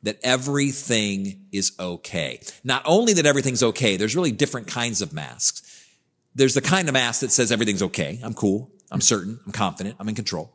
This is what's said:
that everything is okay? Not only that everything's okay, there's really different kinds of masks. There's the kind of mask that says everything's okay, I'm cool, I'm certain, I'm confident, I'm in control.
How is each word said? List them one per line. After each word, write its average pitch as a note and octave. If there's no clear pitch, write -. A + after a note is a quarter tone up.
that G#2
everything B2+
is G2
okay? E2+
Not C3
only G#3
that E3
everything's C3+
okay, A2
there's G#2+
really E3
different A#2+
kinds A#2
of D#2
masks. -
There's C3
the C#3
kind F3+
of C3+
mask A#2+
that B2+
says A#2+
everything's G#2+
okay, F2+
I'm A2+
cool, G#2+
I'm C#3
certain, G#2+
I'm G2+
confident, G2
I'm G#2
in G#2+
control. G2+